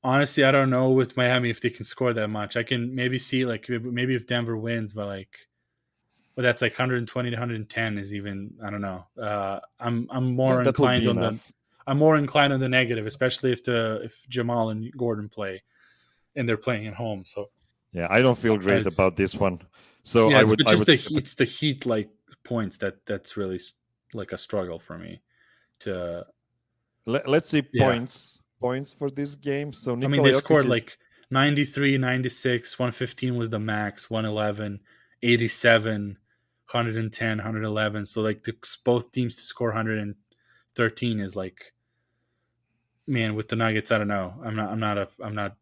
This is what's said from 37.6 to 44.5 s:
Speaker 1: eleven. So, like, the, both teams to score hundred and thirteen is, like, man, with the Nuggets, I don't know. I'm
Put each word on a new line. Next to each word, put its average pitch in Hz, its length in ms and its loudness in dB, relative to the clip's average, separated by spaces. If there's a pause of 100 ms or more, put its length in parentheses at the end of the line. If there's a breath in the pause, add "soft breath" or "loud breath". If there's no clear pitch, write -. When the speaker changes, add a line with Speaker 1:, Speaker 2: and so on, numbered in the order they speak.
Speaker 1:
eleven. 107 420 -4
So, - 160 -6
like, 107 220 -2
the, 113 100 -8 (300)
both 120 280 0
teams 123 260 -4
to - 40 -12
score - 300 -4
hundred 110 280 -2
and 101 160 -8 (600)
thirteen 113 460 -2
is, 95 160 -8
like, - 360 -10 (1300)
man, 113 260 0
with 107 140 -6
the 117 80 -2
Nuggets, 110 360 0
I 113 60 4
don't 104 120 0
know. 95 340 -4
I'm 110 140 -6